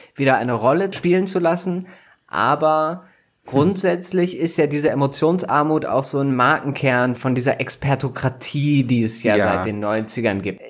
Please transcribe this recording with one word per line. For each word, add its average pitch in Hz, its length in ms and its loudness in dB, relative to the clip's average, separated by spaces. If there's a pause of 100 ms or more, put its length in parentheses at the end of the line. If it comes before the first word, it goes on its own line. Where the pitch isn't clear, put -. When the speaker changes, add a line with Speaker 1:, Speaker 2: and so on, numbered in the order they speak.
(140)
Speaker 1:
wieder 135 220 2
eine 120 160 -2
Rolle 143 400 0
spielen 185 340 0
zu 185 140 -4
lassen. 175 460 -2 (420)
Aber 156 760 0 (460)
grundsätzlich 180 880 0
ist 165 220 -2
ja 151 80 4
diese 147 240 0
Emotionsarmut 147 960 0
auch 135 180 0
so 139 160 -2
ein 139 160 0
Markenkern 127 800 2
von 127 200 -2
dieser 123 260 0
Expertokratie, 139 1200 -2
die 117 180 2
es 110 200 -2
ja 104 140 4
Speaker 2:
Ja. 101 80 4
Speaker 1:
seit 92 200 0
den 104 160 -4
neunzigern 107 640 -2
gibt. 92 280 -6